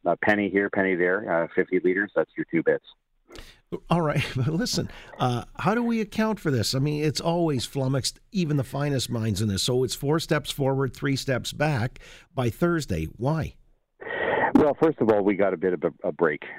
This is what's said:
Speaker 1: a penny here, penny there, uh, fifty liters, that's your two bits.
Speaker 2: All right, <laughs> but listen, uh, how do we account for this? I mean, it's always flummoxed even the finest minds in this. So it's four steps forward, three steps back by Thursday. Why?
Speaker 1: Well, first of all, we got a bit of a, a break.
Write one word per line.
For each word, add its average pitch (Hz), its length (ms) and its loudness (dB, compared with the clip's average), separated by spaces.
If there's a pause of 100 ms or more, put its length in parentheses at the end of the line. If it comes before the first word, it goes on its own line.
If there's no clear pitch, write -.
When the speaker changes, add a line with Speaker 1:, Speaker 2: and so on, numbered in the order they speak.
Speaker 1:
a 85 120 4
penny 104 340 2
here, 101 180 2
penny 95 240 2
there, 90 500 2
uh, 82 120 -4
fifty 90 240 2
liters, 92 360 0
that's 80 220 0
your 80 140 -4
two 82 100 2
bits. - 240 0 (1040)
Speaker 2:
All 170 120 2
right, 147 300 0
<laughs> - 40 -6
but 127 140 0
listen, 165 420 -2 (280)
uh, 123 260 0 (120)
how 185 160 0
do 240 80 2
we 233 180 0
account 220 400 -2
for 156 120 -2
this? 120 240 0
I 135 40 0
mean, 147 240 -2
it's 151 160 0
always 165 460 0
flummoxed 135 540 -2 (120)
even 151 260 0
the 131 60 2
finest 139 460 -2
minds 110 320 -2
in 110 60 0
this. 95 160 0
So 127 200 2
it's 120 120 -2
four 147 240 0
steps 151 320 -2
forward, 135 420 0
three 139 220 -2
steps 123 360 -2
back 131 460 0 (380)
by 120 160 0
Thursday. 135 540 0 (120)
Why? 147 380 -2 (1000)
Speaker 1:
Well, 147 260 6
first 156 200 4
of 110 100 4
all, 104 100 4
we 98 140 4
got 95 180 2
a 87 40 -4
bit 90 160 0
of 80 100 -4
a, 87 240 -2
a 85 40 -2
break. 78 320 0 (140)